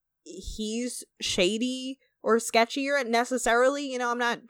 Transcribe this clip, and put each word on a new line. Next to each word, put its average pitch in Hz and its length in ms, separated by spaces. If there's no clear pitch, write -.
he's 220 800
shady 254 760
or 220 140
sketchier 269 720
necessarily, 247 840
you 254 80
know, 247 120
I'm 240 80
not 240 320